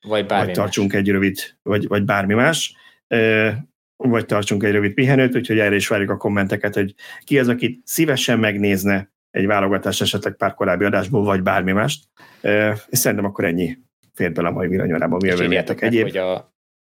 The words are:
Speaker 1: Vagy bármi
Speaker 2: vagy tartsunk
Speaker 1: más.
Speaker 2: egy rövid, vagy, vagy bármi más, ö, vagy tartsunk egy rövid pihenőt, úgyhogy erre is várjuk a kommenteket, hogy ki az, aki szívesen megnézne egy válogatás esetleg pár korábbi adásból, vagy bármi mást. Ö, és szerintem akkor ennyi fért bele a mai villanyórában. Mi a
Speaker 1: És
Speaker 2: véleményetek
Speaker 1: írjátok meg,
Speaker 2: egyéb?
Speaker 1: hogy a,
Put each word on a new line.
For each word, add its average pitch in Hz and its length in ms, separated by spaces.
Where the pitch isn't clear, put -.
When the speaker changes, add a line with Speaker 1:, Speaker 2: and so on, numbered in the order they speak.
Speaker 1:
Vagy 104 200
bármi 104 200
Speaker 2:
vagy 92 80
tartsunk 101 380
Speaker 1:
más. 101 80
Speaker 2:
egy 101 80
rövid, 98 300
vagy, 104 260
vagy 101 160
bármi 101 300
más, 151 400
ö, 110 400
vagy 117 300
tartsunk 104 360
egy 104 100
rövid 101 220
pihenőt, 131 420
úgyhogy 110 220
erre 104 160
is 98 140
várjuk 101 220
a 98 60
kommenteket, 101 580
hogy 101 200
ki 143 140
az, 123 100
aki 120 360
szívesen 135 540
megnézne 101 720
egy 98 160
válogatás 98 540
esetleg 98 360
pár 98 180
korábbi 95 300
adásból, 101 400
vagy 98 180
bármi 95 300
mást. 120 320
Ö, 107 320
és 120 100
szerintem 104 280
akkor 101 180
ennyi 85 340
fért 90 180
bele 85 160
a 85 40
mai 85 160
villanyórában. 87 540
Mi 95 60
a 90 40
Speaker 1:
És 90 60
Speaker 2:
véleményetek 90 380
Speaker 1:
írjátok - 40
meg, 110 120
Speaker 2:
egyéb? 113 100
Speaker 1:
hogy 98 140
a, 92 360